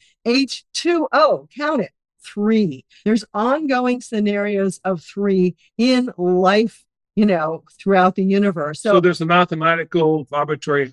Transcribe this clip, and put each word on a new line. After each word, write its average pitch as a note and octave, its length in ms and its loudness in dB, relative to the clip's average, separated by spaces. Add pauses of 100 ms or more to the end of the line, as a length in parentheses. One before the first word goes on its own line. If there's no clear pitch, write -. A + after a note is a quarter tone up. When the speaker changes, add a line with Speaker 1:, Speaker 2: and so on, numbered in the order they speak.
(240)
Speaker 1:
H B3 400 -2 (100)
two E4 380 -2
O, G#3+ 420 2
count D4 280 -4
it, - 100 -10 (280)
three. G#3 640 -2 (200)
There's G#3+ 280 0
ongoing B3 720 -2
scenarios G3+ 800 -2
of F#3 180 -4
three F#3+ 540 0 (220)
in B3 400 0
life, F#3 640 2 (320)
you G#3+ 80 4
know, E3 400 -2 (160)
throughout F#3 340 4
the F#3+ 100 -2
universe. F#3+ 580 -2
So G#3+ 100 2
Speaker 2:
So F#3 80 6
there's E3+ 220 0
a D#3+ 40 -4
mathematical E3 1000 0
vibratory, D3 680 -4